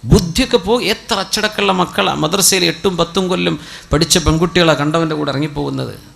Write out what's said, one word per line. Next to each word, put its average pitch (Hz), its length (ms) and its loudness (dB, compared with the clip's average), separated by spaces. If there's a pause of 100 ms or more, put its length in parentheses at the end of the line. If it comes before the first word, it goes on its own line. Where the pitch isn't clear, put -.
ബുദ്ധിയൊക്കെ 214 520 2
പോകും. 202 280 2
എത്ര 214 300 -2
അച്ചടക്കമുള്ള 202 580 -2
മക്കളാണ് 180 460 0
മദ്രസയിൽ 175 460 0
എട്ടും 175 320 0
പത്തും 180 320 -2
കൊല്ലം 175 300 -2 (340)
പഠിച്ച 160 260 2
പെൺകുട്ടികളാണ് 160 600 2
കണ്ടവൻ്റെ 156 360 0
കൂടെ 147 160 -4
ഇറങ്ങിപ്പോകുന്നത്. 139 640 -4 (220)